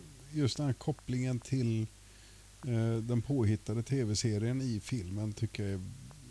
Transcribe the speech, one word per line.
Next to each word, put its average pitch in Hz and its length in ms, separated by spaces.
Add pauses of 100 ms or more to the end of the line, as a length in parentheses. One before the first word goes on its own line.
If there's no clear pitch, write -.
(320)
just 147 240
den 147 100
här 135 60
kopplingen 127 680
till 113 460 (800)
eh, 113 360
den 117 200
påhittade 113 600
T 135 220
V-serien 110 580
i 117 180
filmen 104 520
tycker - 300
jag 101 100
är 95 80 (500)